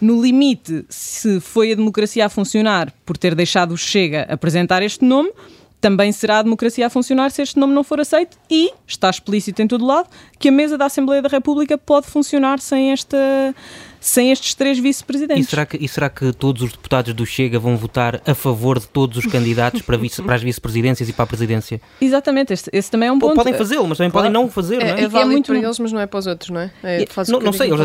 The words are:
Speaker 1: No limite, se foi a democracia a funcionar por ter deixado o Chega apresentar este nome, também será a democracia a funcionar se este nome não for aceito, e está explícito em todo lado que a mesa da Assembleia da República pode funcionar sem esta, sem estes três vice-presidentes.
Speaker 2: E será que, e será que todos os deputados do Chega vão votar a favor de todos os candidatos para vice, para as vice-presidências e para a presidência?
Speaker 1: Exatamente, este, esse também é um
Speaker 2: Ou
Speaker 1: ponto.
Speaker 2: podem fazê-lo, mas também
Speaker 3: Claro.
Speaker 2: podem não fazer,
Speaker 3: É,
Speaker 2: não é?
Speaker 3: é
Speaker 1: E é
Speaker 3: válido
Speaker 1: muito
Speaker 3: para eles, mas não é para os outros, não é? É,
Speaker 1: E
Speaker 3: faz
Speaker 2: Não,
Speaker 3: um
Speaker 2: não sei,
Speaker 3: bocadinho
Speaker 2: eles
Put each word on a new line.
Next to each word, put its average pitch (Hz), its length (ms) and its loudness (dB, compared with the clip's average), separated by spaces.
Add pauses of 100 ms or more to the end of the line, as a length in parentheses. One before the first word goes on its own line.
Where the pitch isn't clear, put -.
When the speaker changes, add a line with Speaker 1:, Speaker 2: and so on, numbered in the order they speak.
Speaker 1:
No 233 220 4
limite, 254 680 0
se - 520 -4
foi 220 320 0
a - 20 0
democracia 214 500 0
a 208 40 2
funcionar 202 680 0 (100)
por 175 140 -6
ter 180 160 0
deixado 170 380 2
o 170 40 -6
Chega 156 540 -2
apresentar 170 500 0
este 208 240 -2
nome, 277 260 2 (500)
também 202 320 2
será 214 260 0
a 220 40 2
democracia 226 440 0
a 240 40 -2
funcionar 262 400 0
se 285 120 -4
este 277 160 -2
nome 277 160 4
não 285 80 2
for 294 180 -2
aceito, 320 380 0 (100)
e 320 220 2 (160)
está - 240 0
explícito 202 500 -4
em 220 60 2
todo 233 180 0
lado 302 240 0 (300)
que 285 100 2
a 269 40 6
mesa 302 260 2
da 277 80 2
Assembleia 277 340 0
da 269 80 2
República 285 480 0
pode 285 300 2
funcionar 277 540 0
sem 269 320 0
esta, 269 240 -4 (800)
sem 247 320 2
estes - 240 0
três 269 240 0
vice-presidentes. 277 680 0
Speaker 2:
E - 20 -6
será 151 160 -2
que, - 140 -10
e 143 100 -6
será 143 220 -2
que 131 220 -2
todos 131 280 -2
os 123 120 -4
deputados 120 420 -2
do 117 100 -4
Chega 120 340 -2
vão 120 160 0
votar 117 520 -2
a 143 80 2
favor 127 440 0
de - 80 -10
todos 131 300 0
os 123 100 -4
candidatos 120 540 0
para 120 160 -2
vice, 117 260 -4
para 151 120 0
as 117 80 0
vice-presidências 120 680 -2
e 113 60 -6
para - 80 0
a 113 40 -2
presidência? 113 540 -4 (200)
Speaker 1:
Exatamente, 269 520 0
este, - 180 -8
esse 196 200 -2
também 233 180 0
é 254 40 2
um - 20 2
Speaker 2:
Ou 277 60 2
Speaker 1:
ponto. 302 160 4
Speaker 2:
podem 254 180 2
fazê-lo, 220 340 0
mas 156 80 -2
também 175 140 0
Speaker 3:
Claro. 202 160 2
Speaker 2:
podem 226 160 2
não 247 80 -2
fazer, 196 260 -4
Speaker 3:
É, - 20 -2
Speaker 2:
não 233 60 -2
é? 214 140 0
Speaker 3:
é - 20 0
Speaker 1:
E 214 40 2
é 214 40 0
Speaker 3:
válido 262 240 2
Speaker 1:
muito 277 140 2
Speaker 3:
para 269 120 0
eles, 226 200 -4
mas 226 140 -4
não 220 80 -2
é 202 60 -4
para 202 120 -6
os 190 80 -4
outros, 175 240 -8
não 175 100 -6
é? 185 100 -8 (120)
É, 180 200 -2
Speaker 1:
E - 40 -2
Speaker 3:
faz 190 220 -6
Speaker 2:
Não, 240 100 2
Speaker 3:
um 240 40 -4
Speaker 2:
não 208 100 2
sei, 190 80 -2
Speaker 3:
bocadinho 180 160 2
Speaker 2:
eles 151 80 2